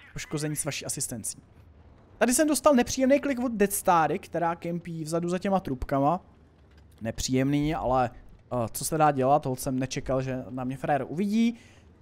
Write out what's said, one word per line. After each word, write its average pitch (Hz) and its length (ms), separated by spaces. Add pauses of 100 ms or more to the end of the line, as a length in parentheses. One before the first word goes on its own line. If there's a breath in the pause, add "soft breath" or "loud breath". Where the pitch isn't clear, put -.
(140)
poškození 151 420
s - 100
vaší - 200
asistencí. - 520 (800)
Tady 240 160
jsem 302 140
dostal 302 280
nepříjemný 262 440
klik 277 200
od 247 120
Death 202 220
Stary, 165 460
která 170 360
kempí 170 480
vzadu 170 260
za 180 100
těma 190 200
trubkama. 139 640 (800)
Nepříjemný, 135 760
ale, 123 360
eh, - 600
co - 140
se 160 120
dá 151 140
dělat, 139 340
holt 127 140
jsem 131 200
nečekal, 131 420
že 127 280
na 127 140
mě 131 140
frajer 143 320
uvidí. 214 460 (460 loud breath)